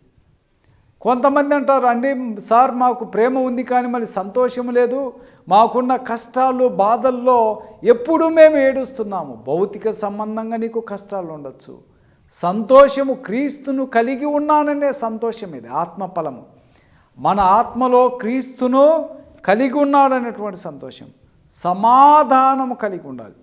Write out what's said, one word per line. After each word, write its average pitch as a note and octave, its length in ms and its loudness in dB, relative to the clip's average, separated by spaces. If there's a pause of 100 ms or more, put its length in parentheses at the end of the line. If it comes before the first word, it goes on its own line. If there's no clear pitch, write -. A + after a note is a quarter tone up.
(1000)
కొంతమంది C#4 540 2
అంటారు, C4+ 320 2
"అండి A#3+ 540 -2
సార్, B3 300 2
మాకు B3 340 -2
ప్రేమ A3+ 340 0
ఉంది B3+ 240 -4
కానీ B3 240 -2
మళ్ళీ A#3+ 200 -6
సంతోషం A#3+ 640 -4
లేదు, B3 440 -2 (360)
మాకున్న A#3 480 2
కష్టాలు, B3+ 720 -2
బాధల్లో A#3 960 0 (220)
ఎప్పుడూ D#4+ 440 2
మేము D#4 280 6
ఏడుస్తున్నాము." G#3 880 -4
భౌతిక G3 440 -4
సంబంధంగా G#3+ 680 -8
నీకు A3+ 240 -6
కష్టాలు G3 520 -10
ఉండొచ్చు, C3+ 640 -18 (340)
సంతోషము C4 840 2
క్రీస్తును C4+ 720 -6
కలిగి B3 380 -2
ఉన్నాననే D4 680 0
సంతోషం A3 600 -8
ఇది A#2 140 -16
ఆత్మఫలము. D#3+ 760 -8 (760)
మన E3+ 220 0
ఆత్మలో B3 680 4
క్రీస్తును B3+ 1000 0 (360)
కలిగి A#3+ 340 0
ఉన్నాడనేటువంటి B3+ 800 0
సంతోషం, C3+ 480 -16 (460)
సమాధానము C4 1200 4
కలిగి G3 340 -8
ఉండాలి, A#2 240 -16 (100)